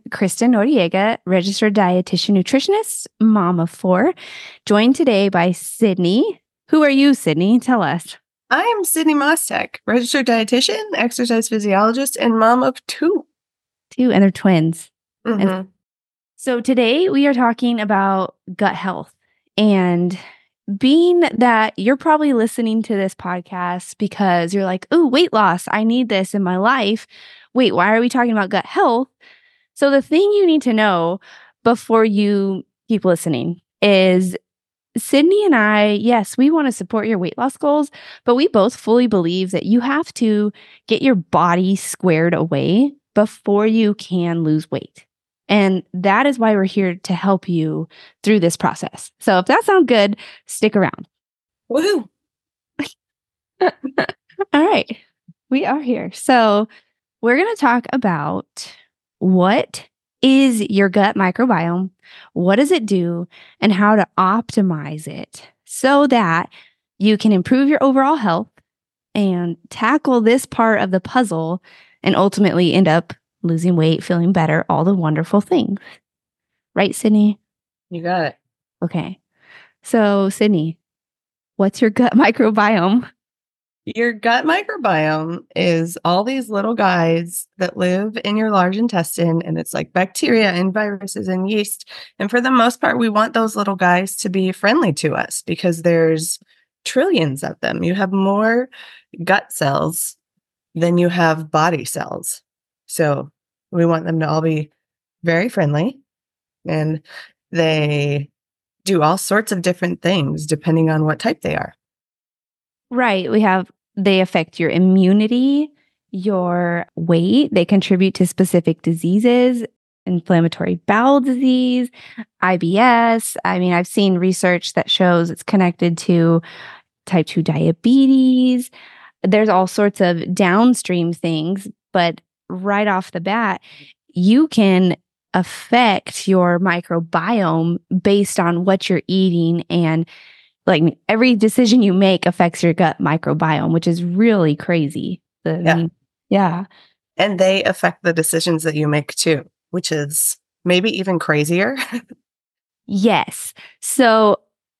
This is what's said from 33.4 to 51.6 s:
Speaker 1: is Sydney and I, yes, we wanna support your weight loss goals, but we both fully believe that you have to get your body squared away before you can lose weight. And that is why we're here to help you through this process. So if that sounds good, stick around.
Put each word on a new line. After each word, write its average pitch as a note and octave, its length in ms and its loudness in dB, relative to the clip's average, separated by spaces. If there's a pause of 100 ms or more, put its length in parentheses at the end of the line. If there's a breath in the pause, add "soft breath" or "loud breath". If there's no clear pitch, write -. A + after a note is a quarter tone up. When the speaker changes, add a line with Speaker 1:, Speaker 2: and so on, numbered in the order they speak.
Speaker 1:
is F#3 560 4 (600)
Sydney F4+ 480 2
and D#4+ 100 4
I, G#3 380 2
yes, G#3+ 440 -2
we C4+ 140 4
wanna D4+ 200 0
support G#3+ 360 -6
your A3+ 100 -2
weight F3 200 -6
loss C4 200 -4
goals, D4 340 0 (320 loud breath)
but A#3+ 120 2
we C#4+ 120 2
both G#3+ 280 2
fully A#3+ 320 2
believe F#3 440 0
that F#3 140 -4
you A#3 160 2
have C#4 340 -4
to G#3+ 380 0 (340 soft breath)
get - 140 0
your C4 140 4
body F3+ 600 0
squared E3+ 580 0
away E3 600 0 (200)
before G#3 540 0
you A3 280 2
can E3+ 480 -4
lose D#3 280 -2
weight. - 340 -10 (440)
And G3 340 2 (100)
that G3 340 0
is B3+ 120 -2
why A3 160 2
we're F#3+ 80 2
here F#3+ 320 -2
to - 180 -6
help F#3+ 360 -2
you D#3+ 400 -4 (340 soft breath)
through G#3 160 2
this E3+ 160 0
process. - 640 -8
So G3 200 2
if F#3 80 -2
that F4+ 180 2
sounds F#4+ 200 4
good, G#3 300 2 (300 loud breath)
stick - 320 -2
around. - 320 -2 (600)